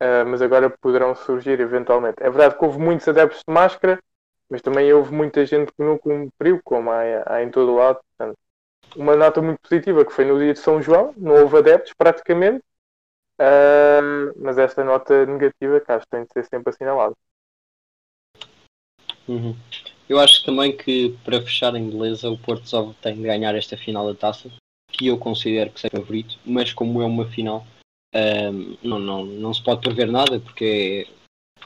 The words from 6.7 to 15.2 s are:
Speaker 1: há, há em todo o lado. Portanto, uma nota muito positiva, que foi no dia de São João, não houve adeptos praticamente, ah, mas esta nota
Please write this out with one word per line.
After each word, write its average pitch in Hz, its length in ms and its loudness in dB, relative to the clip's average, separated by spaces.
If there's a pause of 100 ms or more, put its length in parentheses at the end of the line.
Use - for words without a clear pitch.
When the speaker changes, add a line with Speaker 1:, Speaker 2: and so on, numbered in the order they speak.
Speaker 1:
há, 117 100 -2 (260)
há 117 160 -2
em 120 80 -6
todo 123 220 2
o 120 40 0
lado. 131 240 2 (180)
Portanto, 110 180 -10 (600)
uma 147 200 2
nota 156 240 4
muito 160 200 -4
positiva, 165 440 0
que - 80 -8
foi 135 140 0
no 139 120 2
dia 147 140 2
de 143 60 -12
São 156 240 0
João, 180 340 2
não 165 240 2
houve 147 160 6
adeptos 156 400 4
praticamente, 175 640 0 (800)
ah, 147 600 6 (360)
mas 131 220 -4
esta 131 260 0
nota 135 400 2